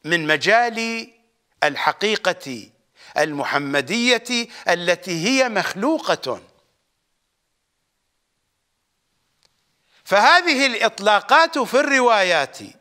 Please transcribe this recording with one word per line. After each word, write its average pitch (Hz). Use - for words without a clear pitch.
من 160
مجال 226
الحقيقة 156
المحمدية 160
التي 175
هي 262
مخلوقة. 185
فهذه 277
الإطلاقات 220
في 233
الروايات 226